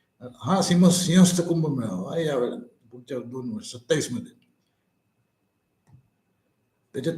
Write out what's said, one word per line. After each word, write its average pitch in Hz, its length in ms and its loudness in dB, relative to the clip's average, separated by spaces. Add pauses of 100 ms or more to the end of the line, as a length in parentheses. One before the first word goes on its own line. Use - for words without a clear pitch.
(440)
हा 180 180 0
सिंह-, 180 280 6
सिंहस्थ 175 520 4
कुंभमेळा 139 720 -2
आहे 165 120 -2
यावेळेला 131 300 -2 (360)
पुढच्या 123 280 -12
दोन 120 340 -10
वर्ष 107 180 -12
सत्तावीस 123 400 -10
मध्ये. - 220 -10 (2500)
त्याच्या 139 220 -4